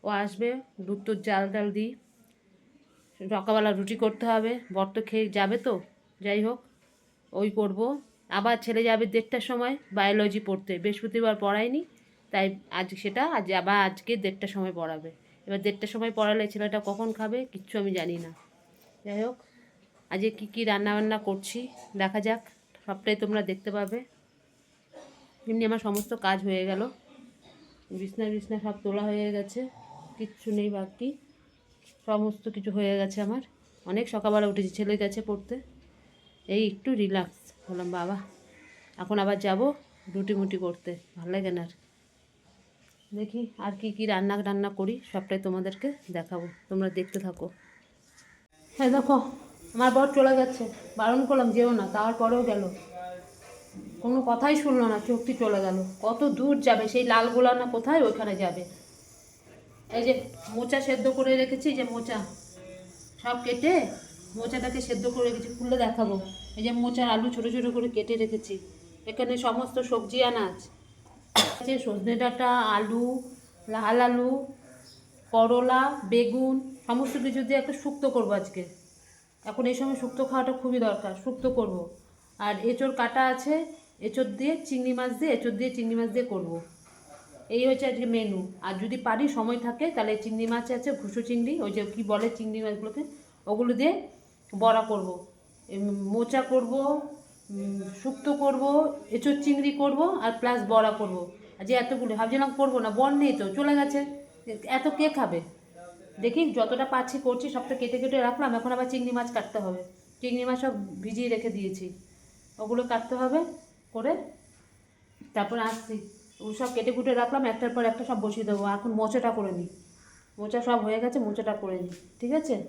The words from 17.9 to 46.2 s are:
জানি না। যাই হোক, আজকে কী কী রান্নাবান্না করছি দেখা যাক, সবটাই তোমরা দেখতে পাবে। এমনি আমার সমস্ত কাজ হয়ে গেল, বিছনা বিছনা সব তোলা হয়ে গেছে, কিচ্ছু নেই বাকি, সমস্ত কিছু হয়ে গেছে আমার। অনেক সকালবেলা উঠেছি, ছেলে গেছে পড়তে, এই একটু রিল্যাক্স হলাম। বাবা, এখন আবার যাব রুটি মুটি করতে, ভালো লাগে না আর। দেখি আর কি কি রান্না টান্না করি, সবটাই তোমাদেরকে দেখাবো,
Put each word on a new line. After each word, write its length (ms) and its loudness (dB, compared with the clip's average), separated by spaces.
জানি 160 -4
না। 60 -14
যাই 200 -6
হোক, 100 -6
আজকে 260 0
কী 160 -12
কী 80 -4
রান্নাবান্না 460 0
করছি 320 -4
দেখা 260 0
যাক, 140 0
সবটাই 380 -2
তোমরা 260 0
দেখতে 280 -6
পাবে। 200 -4
এমনি 200 2
আমার 180 0
সমস্ত 240 -2
কাজ 120 4
হয়ে 220 0
গেল, 120 -2
বিছনা 340 -6
বিছনা 320 -4
সব 180 -4
তোলা 260 -2
হয়ে 260 0
গেছে, 240 -6
কিচ্ছু 300 -10
নেই 200 0
বাকি, 320 -6
সমস্ত 380 0
কিছু 220 -6
হয়ে 240 2
গেছে 240 -2
আমার। 180 -4
অনেক 280 -2
সকালবেলা 380 4
উঠেছি, 260 -2
ছেলে 240 0
গেছে 180 -2
পড়তে, 260 -6
এই 60 4
একটু 180 -6
রিল্যাক্স 380 0
হলাম। 300 -6
বাবা, 200 -4
এখন 220 0
আবার 220 2
যাব 160 4
রুটি 260 0
মুটি 260 0
করতে, 260 -6
ভালো 180 -8
লাগে 220 -2
না 80 -4
আর। 60 -14
দেখি 240 -6
আর 140 -4
কি 80 -6
কি 140 -2
রান্না 240 2
টান্না 220 0
করি, 160 0
সবটাই 340 -2
তোমাদেরকে 420 -4
দেখাবো, 320 -6